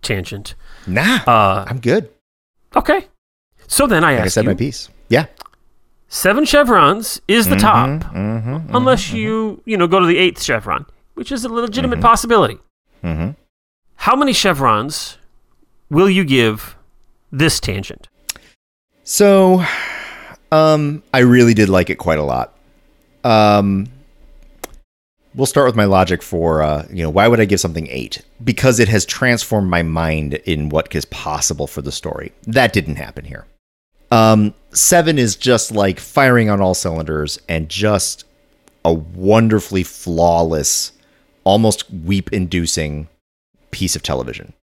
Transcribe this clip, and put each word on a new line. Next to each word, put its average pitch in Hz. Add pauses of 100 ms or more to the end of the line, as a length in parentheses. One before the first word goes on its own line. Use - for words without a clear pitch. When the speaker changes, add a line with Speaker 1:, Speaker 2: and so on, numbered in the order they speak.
Speaker 1:
tangent. 101 (320)
Speaker 2:
Nah, 156
Speaker 1:
Uh, 101
Speaker 2:
I'm 120
good. 131 (680)
Speaker 1:
Okay. 392 (600)
So -
then 175
I 156
Speaker 2:
Like 123
I 107
Speaker 1:
ask 95
Speaker 2:
said 107
Speaker 1:
you, 104
Speaker 2:
my 98
piece. 120 (200)
Yeah. 135 (840)
Speaker 1:
seven 214
chevrons 220
is 208
the 185
Speaker 2:
Mm-hmm, 196
Speaker 1:
top, 165
Speaker 2:
mm-hmm, 110
mm-hmm, 160
Speaker 1:
unless 254
Speaker 2:
mm-hmm. 220
Speaker 1:
you, 220
you 220
know, 175
go 185
to 180
the 170
eighth 180
chevron, 110 (280)
which -
is 240
a 262
legitimate 233
Speaker 2:
Mm-hmm. -
Speaker 1:
possibility. 226 (440)
Speaker 2:
Mm-hmm. 82 (680)
Speaker 1:
How -
many 277
chevrons 139 (720)
will 175
you 190
give 117 (560)
this 147
tangent? - (960)
Speaker 2:
So, 190 (880)
um, 156 (120)
I 131
really 120
did 104
like 92
it -
quite 80
a 76
lot. 62 (680)
Um, 104 (1500)
we'll 131
start 139
with 123
my 104
logic 92
for, 82
uh, 76
you 90
know, 78
why 98
would 117
I 110
give 98
something 80
eight? 62 (200)
Because 117
it 113
has 107
transformed 113
my 87
mind 80 (100)
in 76
what 76
is 76
possible -
for -
the 69
story. - (140)
That 120
didn't 76
happen -
here. - (640)
Um, 110 (180)
seven 160
is 117
just, 120
like, 98
firing 123
on 101
all 92
cylinders 80 (100)
and 80
just 101 (600)
a 82
wonderfully 95
flawless, 82 (520)
almost 107
weep-inducing 85 (640)
piece -
of -
television. 62 (160)